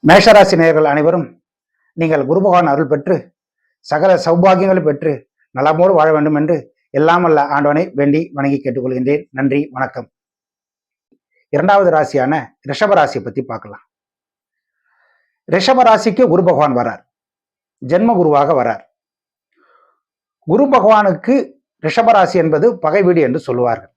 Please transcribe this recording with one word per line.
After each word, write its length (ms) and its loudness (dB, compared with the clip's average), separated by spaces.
மேஷராசி 520 6
நேயர்கள் 320 2
அனைவரும் 340 0
நீங்கள் 300 -2
குரு 140 0
பகவான் 300 2
அருள் 180 -2
பெற்று 240 -2
சகல 220 0
சௌபாகியங்களை 600 2
பெற்று 260 -4
நலமோடு 400 2
வாழ 160 4
வேண்டும் 260 0
என்று 160 -2
எல்லாம் 280 2
வல்ல 140 2
ஆண்டவனை 280 0
வேண்டி 220 0
வணங்கி 240 -4
கேட்டுக்கொள்கின்றேன். 600 -4
நன்றி, 220 -2
வணக்கம். 340 -8
இரண்டாவது 380 2
ராசியான 400 -2
ரிஷப 280 -2
ராசியை 280 -2
பத்தி 240 -10
பார்க்கலாம். 340 -16
ரிஷப 340 2
ராசிக்கு 440 2
குரு 160 2
பகவான் 300 0
வரார், 240 -6
ஜென்ம 280 0
குருவாக 420 2
வரார். 220 -4
குரு 120 2
பகவானுக்கு 600 2
ரிஷப 300 0
ராசி 260 0
என்பது 240 0
பகை 220 0
வீடு 200 2
என்று 200 -4
சொல்லுவார்கள். 500 -4